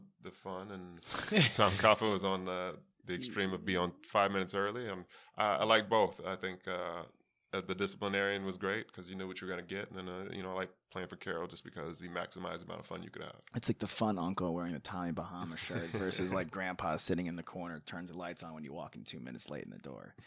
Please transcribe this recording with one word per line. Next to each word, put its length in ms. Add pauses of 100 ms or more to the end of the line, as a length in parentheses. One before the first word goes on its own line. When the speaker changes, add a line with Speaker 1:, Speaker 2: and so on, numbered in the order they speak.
(220)
Speaker 1:
the 100
fun, 400
and 300
Speaker 2:
<laughs> 520
Speaker 1:
Tom 200
Coughlin 380
was 120
on 220
the 320 (280)
the 80
extreme 400
of 120
being 140
on 120 (120)
five 280
minutes 220
early. 360
Um, 160 (320)
I, 200
I 60
like 260
both. 360
I 100
think, 320
uh, 360 (500)
uh, 120
the 100
disciplinarian 680
was 140
great 340
'cause 180
you 60
knew 120
what 120
you 80
were 60
gonna 120
get. 240
And 80
then, 120
uh, 240
you 100
know, 80
I 40
like 160 (200)
playing 160
for 80
Carroll 320
just 160
because 380
he 80
maximized 500
the 60
amount 160
of 40
fun 160
you 80
could 120
have. 180 (160)
Speaker 2:
It's 140
like 100
the 80
fun 300
uncle 360
wearing 200
the 60
Tommy 320
Bahama 440
shirt 280
Speaker 1:
<laughs> 80
Speaker 2:
versus, 420
like, 180
grandpa 460
sitting 300
in 100
the 60
corner, 420
turns 260
the 60
lights 260
on 100
when 120
you 80
walk 220
in 100
two 160
minutes 280
late 140
in 60
the 80
door 380 (120)